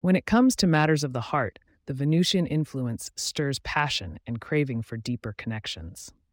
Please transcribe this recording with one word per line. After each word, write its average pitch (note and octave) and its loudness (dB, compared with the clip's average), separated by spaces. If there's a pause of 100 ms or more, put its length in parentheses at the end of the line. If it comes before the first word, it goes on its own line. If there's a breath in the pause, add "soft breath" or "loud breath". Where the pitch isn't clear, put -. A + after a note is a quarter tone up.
When F#3 4
it - 0
comes B3 6
to G3 4
matters D#3 4
of C3 -6
the B2 -2
heart, A#2+ -2 (260)
the C#3+ -6
Venusian D#3+ 2
influence C3 -2
stirs - -4
passion A2+ -4
and A#2 -6
craving C3+ -2
for A#2 -10
deeper A#2 -6
connections. - -10 (200)